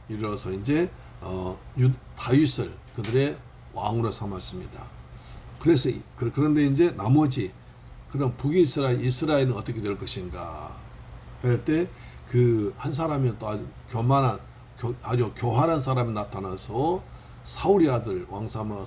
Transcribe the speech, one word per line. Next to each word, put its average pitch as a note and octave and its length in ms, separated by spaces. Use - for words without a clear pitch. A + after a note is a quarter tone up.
이르러서 G#2 420
이제, C#3+ 400
어, F#2 360
유-, B2+ 140
다윗을 C3 560
그들의 B2+ 400
왕으로 G#2+ 380
삼았습니다. F#2 720
그래서 D3+ 280
이-, A2+ 140
그-, A#2+ 140
그런데 D3 340
이제 D3 260
나머지 B2+ 640
그럼 C3+ 260
북이스라엘, C#3 680
이스라엘은 C3+ 480
어떻게 A2 280
될 G2+ 160
것인가 E2+ 800
할 B2 220
때 D#3+ 240
그 A2+ 480
한 D3+ 140
사람이 C#3 480
또 A2+ 80
아주 G#2+ 180
교만한, A#2+ 500
교-, A#2+ 240
아주 A#2+ 340
교활한 C#3 440
사람이 B2+ 320
나타나서 G#2 920
사울의 F3 440
아들 G#2+ 400
왕 G#2+ 200
삼아 G#2+ 380